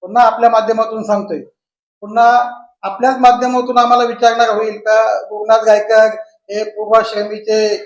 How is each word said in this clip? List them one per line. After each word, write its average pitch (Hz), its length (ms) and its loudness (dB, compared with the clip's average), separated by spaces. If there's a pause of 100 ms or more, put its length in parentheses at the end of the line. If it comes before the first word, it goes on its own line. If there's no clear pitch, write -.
पुन्हा 214 220 2
आपल्या 233 260 2
माध्यमातून 220 540 -2
सांगतोय, 202 360 -4 (640)
पुन्हा 220 240 0 (560)
आपल्याच 240 360 -2
माध्यमातून 247 600 2
आम्हाला 240 260 2
विचारणार 233 460 0
होईल 214 280 -4
का 220 240 0 (180)
गुरुनाथ 220 460 0
गायकर 220 400 4 (440)
हे 208 160 -6
पूर्वाश्रमीचे 214 920 -2 (260)